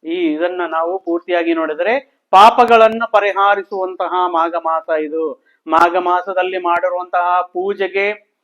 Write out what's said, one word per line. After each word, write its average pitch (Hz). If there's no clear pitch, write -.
ಈ 165
ಇದನ್ನ 175
ನಾವು 170
ಪೂರ್ತಿಯಾಗಿ 170
ನೋಡಿದರೆ 165
ಪಾಪಗಳನ್ನು 226
ಪರಿಹರಿಸುವಂತಹ 196
ಮಾಘ 170
ಮಾಸ 165
ಇದು. 156
ಮಾಘ 170
ಮಾಸದಲ್ಲಿ 180
ಮಾಡಿರುವಂತಹ 180
ಪೂಜೆಗೆ 196